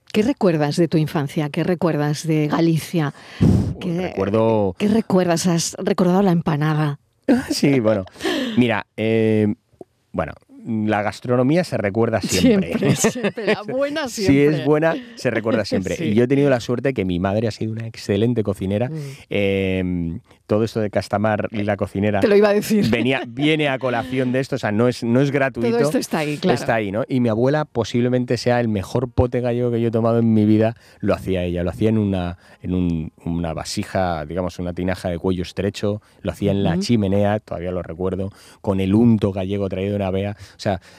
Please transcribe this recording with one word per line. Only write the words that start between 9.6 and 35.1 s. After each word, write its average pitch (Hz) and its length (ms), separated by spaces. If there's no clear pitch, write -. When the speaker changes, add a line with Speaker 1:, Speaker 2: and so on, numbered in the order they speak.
Speaker 2:
bueno, 82 220
la 107 360
gastronomía 127 600
se 123 140
recuerda 107 440
siempre. 190 560
Speaker 1:
Siempre, - 180
siempre. 220 520
La 196 140
buena 277 460
Speaker 2:
<laughs> - 20
Si 220 160
Speaker 1:
siempre. 143 340
Speaker 2:
es 156 60
buena, 156 300
se - 160
recuerda 110 340
Speaker 1:
<laughs> - 0
Speaker 2:
siempre. 95 300
Speaker 1:
Sí. 170 100
Speaker 2:
Y 156 100
yo 120 80
he 123 40
tenido 143 220
la 123 100
suerte 123 360
que 98 100
mi 90 140
madre 101 280
ha 104 40
sido 110 200
una 113 160
excelente 113 560
cocinera. 101 460
Speaker 1:
Mm. 151 40
Speaker 2:
Eh, 92 880
todo 107 160
esto 113 160
de 104 120
Castamar 104 600
y 104 120
la 104 120
cocinera 101 440
Speaker 1:
Te 240 80
lo 202 80
iba 208 140
a 202 40
decir. 208 380
Speaker 2:
venía, - 360
viene 147 400
a 131 120
colación 127 520
de 131 100
esto, 135 160
o - 20
sea, 107 120
no 113 160
es, 123 160
no 120 160
es 139 120
gratuito. 120 400
Speaker 1:
Todo 233 100
esto 147 160
está - 220
ahí, 151 180
claro. 180 160
Speaker 2:
Está 123 220
ahí, 104 160
¿no? 110 160
Y 131 120
mi 120 100
abuela 131 360
posiblemente 123 720
sea 120 220
el 120 80
mejor 110 420
pote 123 320
gallego 123 300
que 117 100
yo 117 60
he 113 40
tomado 117 280
en 113 160
mi 107 100
vida, 110 300
lo 95 160
hacía 90 280
ella, 87 200
lo 87 80
hacía 107 180
en 113 80
una, 92 400
en 92 140
un, 85 360
una 85 300
vasija, 87 720
digamos, 87 340
una 87 140
tinaja 90 360
de 87 80